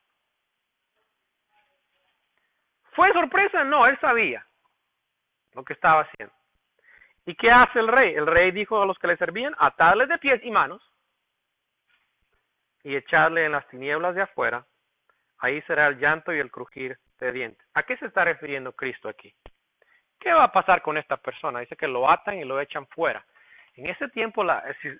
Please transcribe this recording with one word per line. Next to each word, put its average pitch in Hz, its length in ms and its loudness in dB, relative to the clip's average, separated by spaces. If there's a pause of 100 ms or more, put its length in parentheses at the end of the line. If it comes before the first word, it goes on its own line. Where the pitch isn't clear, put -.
(3000)
¿Fue 359 180 6
sorpresa? 339 540 0
No, 277 220 4
él 269 120 2
sabía 220 460 -2 (1040)
lo 135 140 -18
que - 80 -12
estaba 156 300 2
haciendo. - 300 -16 (920)
¿Y 175 100 -12
qué 233 160 4
hace 247 280 6
el 226 100 0
rey? 233 260 4
El 151 100 -2
rey 170 260 4
dijo 202 300 -2
a 196 40 4
los 190 140 -2
que 180 80 -2
le 175 100 0
servían, 214 400 -6
"Atadle 175 480 4
de 330 120 -2
pies 262 280 0
y 240 60 -8
manos 180 300 -2 (2000)
y 139 120 -8
echarle 160 480 0
en 151 80 -2
las 143 160 -6
tinieblas 151 480 -6
de 190 60 -4
afuera. 120 440 -6 (720)
Ahí 139 240 -4
será 151 240 0
el 139 120 -2
llanto 156 340 -2
y 151 60 -2
el 135 100 -6
crujir 127 480 -14 (220)
de 127 140 -6
dientes". 120 400 -12
¿A 151 100 -2
qué 247 140 -8
se 294 80 -14
está 190 180 -2
refiriendo 139 480 -6
Cristo 123 380 -10
aquí? - 260 -20 (840)
¿Qué 370 140 -4
va 320 140 6
a - 80 -4
pasar 180 280 2
con 151 160 -6
esta 143 200 -6
persona? 127 420 -10
Dice 123 160 -14
que 156 120 -6
lo 127 220 0
atan 196 280 0
y 151 80 -12
lo 135 160 -6
echan 143 260 -12
fuera. 127 380 -6 (500)
En 135 120 -14
ese 185 220 -10
tiempo, 220 340 -6
la, 160 160 -2
eh, - 220 -12
si, 147 80 -12 (100)